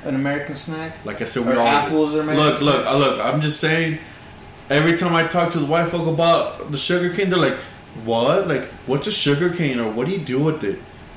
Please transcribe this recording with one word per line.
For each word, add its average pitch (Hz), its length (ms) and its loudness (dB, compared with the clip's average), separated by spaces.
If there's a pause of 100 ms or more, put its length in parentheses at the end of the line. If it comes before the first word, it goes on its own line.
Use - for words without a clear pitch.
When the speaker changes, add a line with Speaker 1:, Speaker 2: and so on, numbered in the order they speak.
Speaker 1:
an 143 100 -2
American 143 400 -2
snack? 160 500 -10
Speaker 2:
Like 104 160 -10
I 113 40 -4
said, 117 200 -4
we 123 80 2
Speaker 1:
Or 123 80 4
Speaker 2:
all 117 60 4
Speaker 1:
apples 151 480 2
are 156 60 0
American 151 260 2
Speaker 2:
Look, 143 160 2
look, 135 240 4
Speaker 1:
snacks? 131 120 2
Speaker 2:
look, 131 220 2
I'm 131 200 0
just 151 200 -2
saying, 160 380 0 (720)
every 160 260 4
time 170 180 0
I 165 120 4
talk 170 240 0
to 170 80 -2
the 147 80 0
white 165 220 2
folk 165 180 -2
about 160 640 2
the 143 80 -4
sugar 175 340 0
cane, 196 160 0
they're 180 100 2
like, - 180 2 (480)
"What? 127 420 2
Like, 139 160 -2 (240)
what's 143 220 -2
a 214 40 -2
sugar 147 380 2
cane? 151 300 -2
Or 113 100 0
what 120 160 -2
do 180 60 -2
you 196 120 -2
do 127 180 -2
with 156 220 0
it?" 98 140 -2 (380)